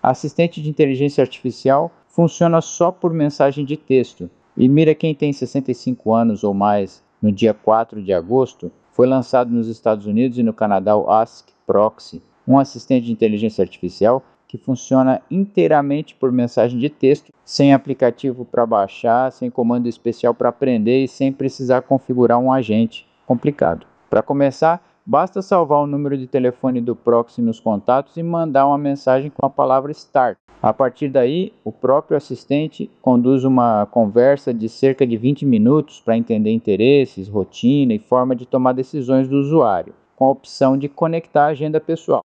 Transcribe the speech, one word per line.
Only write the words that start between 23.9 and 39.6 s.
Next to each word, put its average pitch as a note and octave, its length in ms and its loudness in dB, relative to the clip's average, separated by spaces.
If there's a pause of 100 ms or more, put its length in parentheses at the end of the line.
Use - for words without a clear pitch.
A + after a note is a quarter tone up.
Pra G#2+ 140 2
começar, C#3+ 640 0 (220)
basta F3 320 0
salvar D#3 440 2
o C#3+ 40 -2
número C#3+ 300 -4
de B2+ 80 -8
telefone B2+ 560 -2
do A#2+ 140 -4
proxy A#2 440 0
nos A2+ 200 -2
contatos B2 580 -2
e E3 60 -8
mandar E3 420 0
uma C#3+ 120 2
mensagem C#3 520 -2
com - 160 -6
a C3+ 40 0
palavra C3+ 420 0
start. B2+ 440 -2 (280)
A A2 100 2
partir C3+ 360 -2
daí, C#3 440 0 (100)
o - 80 -10
próprio D3 460 -2
assistente C#3+ 720 -6 (140)
conduz B2+ 400 2
uma A#2+ 480 2
conversa A#2+ 600 2
de A2 160 -6
cerca C3+ 380 0
de A#2 100 -2
vinte C#3 300 -2
minutos C3+ 580 2
pra A2+ 140 0
entender A2 340 -2
interesses, A2+ 760 0
rotina A#2 680 0
e G#2+ 60 -2
forma B2+ 360 0
de A#2+ 120 -14
tomar B2+ 260 0
decisões C3 540 -2
do C3+ 80 -4
usuário, C#3 580 0 (220)